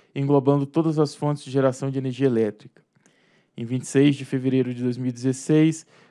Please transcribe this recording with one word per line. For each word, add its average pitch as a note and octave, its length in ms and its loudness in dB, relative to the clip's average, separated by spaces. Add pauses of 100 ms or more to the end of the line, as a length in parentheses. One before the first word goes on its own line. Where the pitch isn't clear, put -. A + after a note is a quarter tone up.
(160)
englobando C#3 500 2
todas D#3+ 320 0
as D3 160 0
fontes D3 300 -4
de C3 80 -16
geração C3+ 400 0
de C3+ 80 -6
energia C3 260 -2
elétrica. A2+ 560 -2 (760)
Em B2 80 -12
vinte B2 200 -6
e - 40 -14
seis C#3 280 4
de C3 100 -10
fevereiro B2+ 480 -2
de A#2+ 80 -8
dois B2 160 -2
mil B2+ 120 -4
e - 20 -2
dezesseis, D#3 720 0 (260)